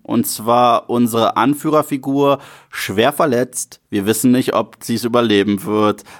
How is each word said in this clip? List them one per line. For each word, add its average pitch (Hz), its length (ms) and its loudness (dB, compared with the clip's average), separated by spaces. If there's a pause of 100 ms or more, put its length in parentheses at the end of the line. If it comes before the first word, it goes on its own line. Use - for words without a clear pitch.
und - 240 -2
zwar 120 640 0
unsere 113 480 0
Anführerfigur 139 1000 0 (320)
schwer 110 420 0
verletzt. 127 680 -2 (120)
Wir 101 160 -2
wissen 117 240 2
nicht, 127 240 2
ob 107 240 -4
sie's 117 240 -6
überleben 107 600 2
wird, 104 400 0 (160)